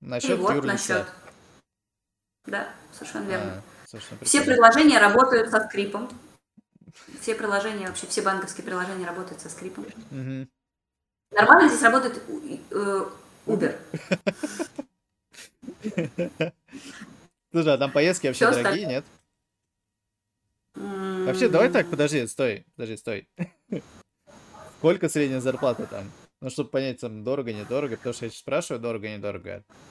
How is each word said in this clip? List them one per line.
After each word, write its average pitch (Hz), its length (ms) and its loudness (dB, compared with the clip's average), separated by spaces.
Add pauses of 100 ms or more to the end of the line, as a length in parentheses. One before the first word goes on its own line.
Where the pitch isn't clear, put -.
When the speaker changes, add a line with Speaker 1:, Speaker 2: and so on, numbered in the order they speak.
Speaker 1:
На 123 180 -6
счёт 262 200 0
Speaker 2:
перевод 190 100 2 (160)
на - 80 -2
Speaker 1:
юрлица. - 40 -2
Speaker 2:
счёт. - 300 -2 (1400)
Да, 202 220 -6 (260)
совершенно - 340 -10
верно. 101 300 -4
Speaker 1:
А, 101 60 -14 (200)
совершенно - 400 -18
Speaker 2:
Все - 180 2
Speaker 1:
прикольно. 269 140 4
Speaker 2:
приложения 240 440 8
работают 226 520 6
со 220 100 4
скрипом. 202 480 -6 (1120)
Все 220 140 -4
приложения, 202 520 -2
вообще - 200 -10
все - 140 -2
банковские 190 440 -4
приложения 185 420 -6
работают 175 340 -10
со 170 80 -14
скрипом. 185 360 -12 (260)
Speaker 1:
Мгм. 131 380 -8 (800)
Speaker 2:
Нормально 269 380 10
здесь - 140 0
работает 247 460 4
у-, - 120 -8 (300)
э, 101 380 -2 (380)
Uber. 175 300 0 (160)
Speaker 1:
<laughs> - 2500 -8 (1000)
Слушай, 160 220 4
а 131 40 4
там 135 140 0
поездки 160 360 2
вообще 131 180 2
Speaker 2:
Всё - 20 8
Speaker 1:
дорогие, - 260 4
Speaker 2:
остальное. 190 140 -2
Speaker 1:
нет? 135 180 -4 (1700)
Speaker 2:
М. 190 500 -6
Speaker 1:
Вообще, 185 240 2
давай 208 200 4
так, 214 200 0
подожди, 147 380 0
стой, 110 380 -2 (100)
подожди, 110 220 -10
стой. - 400 -8
<laughs> - 480 -10 (920)
Сколько 165 300 2
средняя 135 320 0
зарплата 127 460 0
там? 101 280 -12 (260)
Ну, 135 100 -8
чтобы 131 180 -6
понять, 135 320 -4
там, 107 220 -12
дорого, 127 300 -4
недорого, 113 440 -4
потому 120 160 -8
что - 120 -10
я 113 60 -8
сейчас - 100 -18
спрашиваю, 147 400 -4
дорого, 110 280 -6
недорого, 95 560 -10 (260)